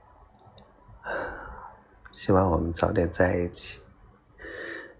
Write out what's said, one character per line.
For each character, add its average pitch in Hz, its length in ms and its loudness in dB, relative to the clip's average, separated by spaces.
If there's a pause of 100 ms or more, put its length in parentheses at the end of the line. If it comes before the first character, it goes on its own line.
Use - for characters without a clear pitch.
(2000)
希 - 220 0
望 92 180 6
我 78 60 4
们 82 160 0
早 85 180 0
点 85 180 2
在 90 280 4
一 87 100 0
起。 - 340 -8 (1200)